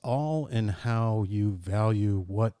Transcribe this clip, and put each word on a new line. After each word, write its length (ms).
all 460
in 220
how 580
you 240
value 720
what 360